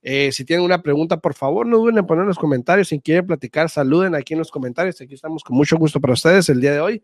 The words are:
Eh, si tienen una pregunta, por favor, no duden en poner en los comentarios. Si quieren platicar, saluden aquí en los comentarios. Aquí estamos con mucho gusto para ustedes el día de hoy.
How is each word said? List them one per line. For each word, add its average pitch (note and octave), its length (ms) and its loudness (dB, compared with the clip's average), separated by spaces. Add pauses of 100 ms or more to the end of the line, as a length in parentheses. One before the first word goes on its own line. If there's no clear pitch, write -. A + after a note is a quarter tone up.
Eh, C#3 280 -2
si C3 140 -8
tienen F3 200 0
una F3 180 0
pregunta, D#3+ 340 0
por D#3+ 180 -2
favor, F3 320 -2
no A#3 120 2
duden A3+ 200 2
en F#3 80 2
poner E3 160 0
en G#3 60 -2
los F3+ 100 -2
comentarios. D#3+ 480 0
Si D3 140 -6
quieren F3 260 0
platicar, D#3 420 -2
saluden D#3+ 460 0
aquí D3 200 -6
en D#3+ 40 -4
los D#3+ 140 -6
comentarios. D3+ 480 -6
Aquí C3+ 140 -20
estamos D#3 280 -12
con B2 140 -4
mucho D3+ 220 2
gusto D3+ 220 0
para C3 120 2
ustedes E3+ 360 4
el B2+ 120 2
día C#3 100 2
de D3 100 0
hoy. G#3+ 240 -4